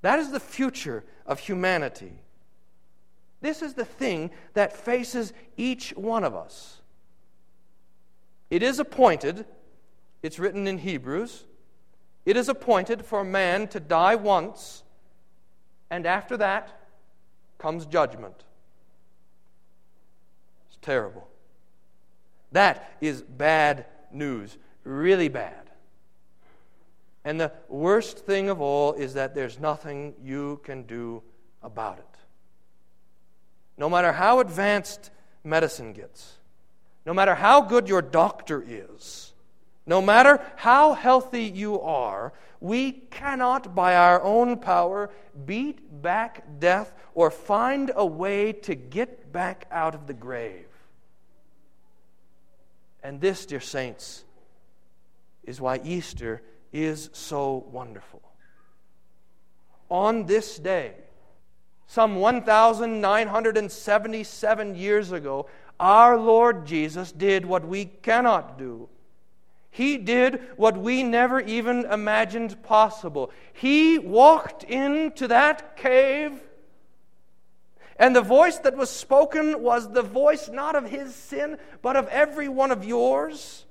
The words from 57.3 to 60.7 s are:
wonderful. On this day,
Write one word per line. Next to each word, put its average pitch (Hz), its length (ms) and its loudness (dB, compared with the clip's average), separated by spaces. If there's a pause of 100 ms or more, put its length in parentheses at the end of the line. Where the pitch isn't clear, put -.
wonderful. 120 500 -18 (1700)
On 208 360 0
this 220 320 -2
day, 156 360 -6 (920)